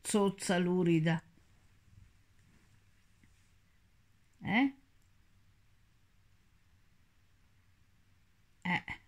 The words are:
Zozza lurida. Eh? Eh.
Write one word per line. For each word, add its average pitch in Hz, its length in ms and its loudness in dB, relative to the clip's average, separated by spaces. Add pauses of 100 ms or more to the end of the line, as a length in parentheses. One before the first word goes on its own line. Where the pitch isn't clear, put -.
Zozza 196 560 0
lurida. 170 640 2 (3250)
Eh? 254 300 0 (4000)
Eh. 175 200 -2 (260)